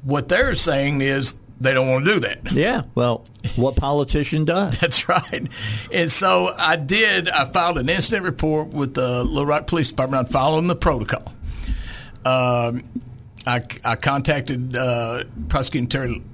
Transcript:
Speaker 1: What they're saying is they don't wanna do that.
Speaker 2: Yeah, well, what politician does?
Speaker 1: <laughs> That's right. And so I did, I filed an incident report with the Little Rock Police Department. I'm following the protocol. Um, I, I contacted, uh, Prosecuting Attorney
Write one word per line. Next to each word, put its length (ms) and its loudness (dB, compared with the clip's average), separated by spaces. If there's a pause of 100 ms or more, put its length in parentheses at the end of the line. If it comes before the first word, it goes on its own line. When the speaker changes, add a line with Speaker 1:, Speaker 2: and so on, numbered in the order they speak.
Speaker 1:
What 280 0
they're 260 4
saying 460 0
is 340 0 (240)
they 140 2
don't 160 4
wanna 160 2
do 160 4
that. 320 -4
Speaker 2:
Yeah, 300 2 (120)
well, 300 0 (320)
what 180 2
politician 720 0
does? 340 0
Speaker 1:
<laughs> 0 -
That's 300 2
right. 380 0 (460)
And 160 2
so 480 4
I 200 2
did, 520 2
I 160 2
filed 320 2
an 120 0
incident 340 0
report 460 -2
with 240 -4
the 320 0
Little 200 0
Rock 220 0
Police 220 0
Department. 380 0
I'm 40 -6
following 360 4
the 80 2
protocol. 560 0 (920)
Um, 600 2 (600)
I, 160 0 (220)
I 140 2
contacted, 760 0
uh, 500 -2 (240)
Prosecuting 380 0
Attorney 340 -4 (120)